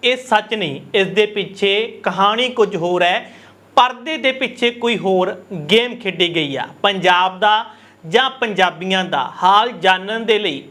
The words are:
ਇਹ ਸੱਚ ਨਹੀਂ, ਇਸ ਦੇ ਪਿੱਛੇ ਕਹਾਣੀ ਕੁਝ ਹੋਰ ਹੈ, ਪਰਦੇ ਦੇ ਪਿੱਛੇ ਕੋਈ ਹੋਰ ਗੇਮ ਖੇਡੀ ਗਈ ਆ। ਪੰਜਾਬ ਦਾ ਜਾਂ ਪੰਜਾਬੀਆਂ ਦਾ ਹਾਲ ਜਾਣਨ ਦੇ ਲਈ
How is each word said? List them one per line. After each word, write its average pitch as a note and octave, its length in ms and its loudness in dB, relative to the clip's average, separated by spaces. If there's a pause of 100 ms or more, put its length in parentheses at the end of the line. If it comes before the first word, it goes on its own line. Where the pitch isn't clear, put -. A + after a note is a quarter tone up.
ਇਹ B3 160 2
ਸੱਚ G#3+ 340 -2
ਨਹੀਂ, D#3 260 -4 (140)
ਇਸ G3 140 2
ਦੇ G#3 200 2
ਪਿੱਛੇ G#3 760 -4
ਕਹਾਣੀ G3+ 480 0
ਕੁਝ G#3 240 0
ਹੋਰ F3 280 0
ਹੈ, F#3 280 -2 (460)
ਪਰਦੇ B3+ 400 0
ਦੇ C4 160 0
ਪਿੱਛੇ B3 380 -2
ਕੋਈ A#3+ 260 -2
ਹੋਰ F#3 380 0 (360)
ਗੇਮ A#3+ 280 2
ਖੇਡੀ F3 360 -2
ਗਈ C#3+ 200 -2
ਆ। B2 120 -6 (140)
ਪੰਜਾਬ F#3 580 2
ਦਾ G#3+ 260 2 (380)
ਜਾਂ A#3 280 2
ਪੰਜਾਬੀਆਂ F#3 760 -2
ਦਾ C#3+ 240 -2 (140)
ਹਾਲ G#3 360 4
ਜਾਣਨ F#3+ 460 0
ਦੇ G#3+ 140 2
ਲਈ D#3 320 -6